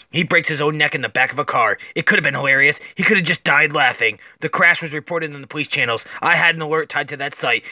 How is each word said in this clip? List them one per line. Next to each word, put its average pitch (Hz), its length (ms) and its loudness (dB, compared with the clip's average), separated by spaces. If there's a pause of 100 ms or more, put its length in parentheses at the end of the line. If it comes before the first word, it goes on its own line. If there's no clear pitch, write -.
(120)
he 170 120 0
breaks 170 260 0
his 151 100 -4
own 151 180 0
neck 151 160 0
in 139 100 -4
the 117 40 -4
back 127 240 0
of 127 80 -6
a 147 60 -2
car. 110 320 0 (180)
It - 100 -4
could 208 120 4
have 165 80 0
been 139 80 0
hilarious. 139 480 2 (140)
He 190 80 -4
could 214 120 4
have 185 100 0
just 165 200 -2
died 151 260 4
laughing. 120 480 0 (220)
The 160 80 -4
crash 175 320 2
was 160 100 -8
reported 156 420 -6
in 143 60 -16
the 135 80 -18
police 151 220 -6
channels. 120 340 2 (180)
I 170 140 4
had 165 200 4
an 160 60 -6
alert 156 280 -2
tied 147 180 -4
to 147 80 -10
that 139 180 -6
site 120 380 -2